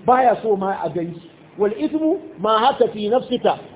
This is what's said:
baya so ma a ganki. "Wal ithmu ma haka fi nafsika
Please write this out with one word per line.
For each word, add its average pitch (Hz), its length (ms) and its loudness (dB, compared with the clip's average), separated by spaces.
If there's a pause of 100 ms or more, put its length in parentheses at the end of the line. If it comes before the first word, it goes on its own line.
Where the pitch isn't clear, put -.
baya 247 360 4
so 214 140 2
ma 190 260 -4
a 170 60 -2
ganki. 170 320 -6 (380)
"Wal 208 180 2
ithmu 311 400 0 (240)
ma 214 180 2
haka 247 300 4
fi 208 220 -4
nafsika 247 480 0 (180)